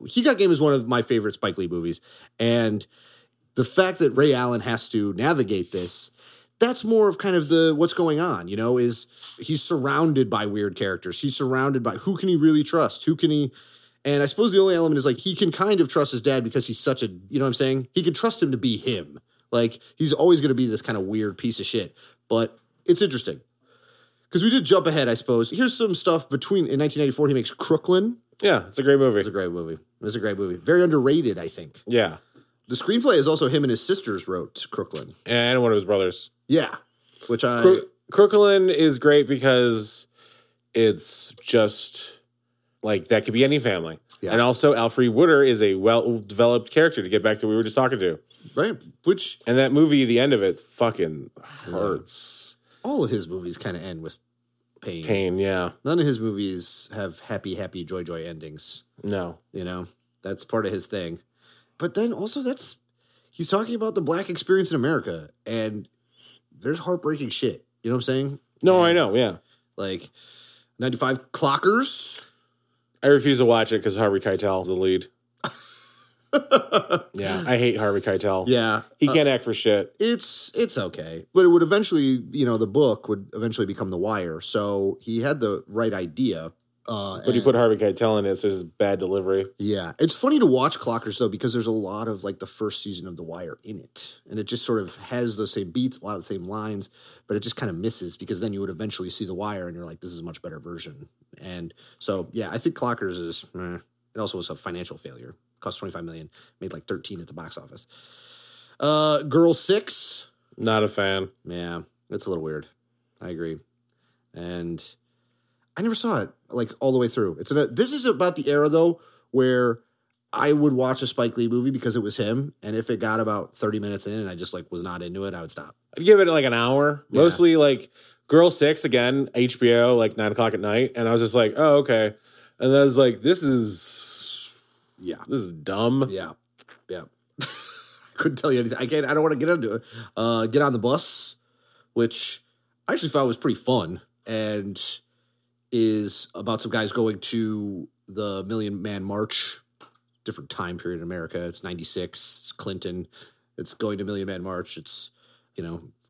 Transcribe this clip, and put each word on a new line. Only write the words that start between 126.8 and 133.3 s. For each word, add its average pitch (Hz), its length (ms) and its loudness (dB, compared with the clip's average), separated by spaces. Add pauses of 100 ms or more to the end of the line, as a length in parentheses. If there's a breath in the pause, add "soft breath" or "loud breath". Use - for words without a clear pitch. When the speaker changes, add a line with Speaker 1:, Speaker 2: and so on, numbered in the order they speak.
Speaker 1:
Yeah. - 120 2
Speaker 2:
Mostly, 175 340 6
like, 143 340 4 (380 soft breath)
Girl 165 240 8
Six, 151 340 2
again, 127 480 2
H 123 260 0
B 120 140 6
O, 120 220 6
like, 113 220 2
nine 107 140 0
o'clock 113 220 0
at 101 60 -4
night, 110 360 0
and 117 120 -2
I 117 40 2
was 117 100 4
just 113 120 0
like, 110 220 4
"Oh, 147 220 6
okay." 113 360 2 (460 soft breath)
And 131 140 2
then 139 80 8
I - 20 8
was 131 140 4
like, 123 240 4
"This 175 200 2